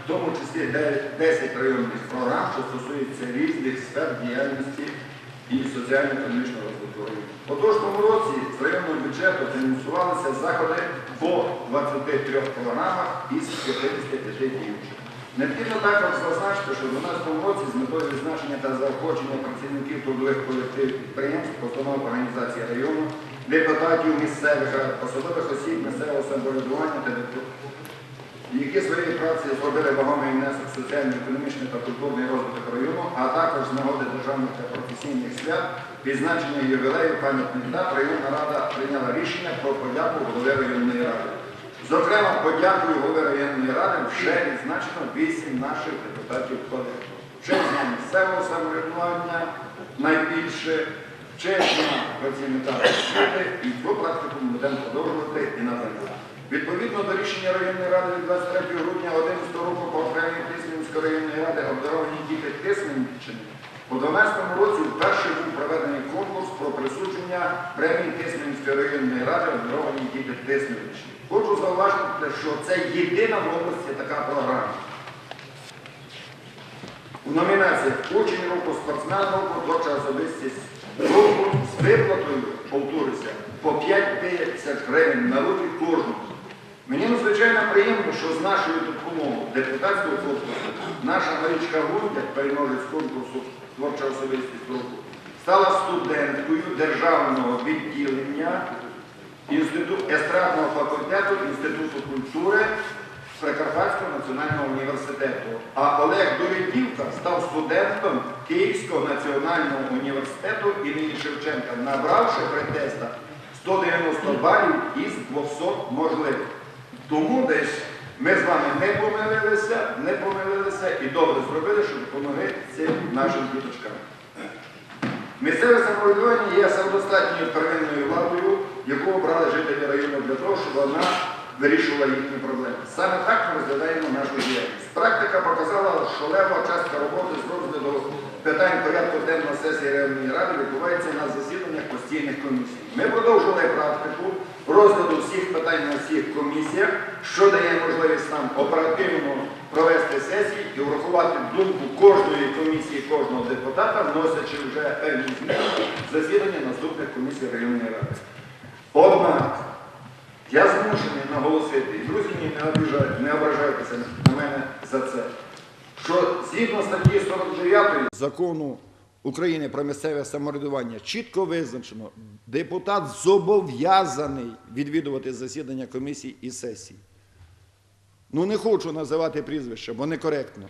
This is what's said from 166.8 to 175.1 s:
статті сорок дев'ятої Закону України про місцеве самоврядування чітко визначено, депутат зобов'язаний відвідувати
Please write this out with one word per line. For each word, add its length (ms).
статті 360
сорок 380
дев'ятої 560
Закону 640
України 460
про 140
місцеве 420
самоврядування 760
чітко 460
визначено, 640
депутат 560
зобов'язаний 1300
відвідувати 600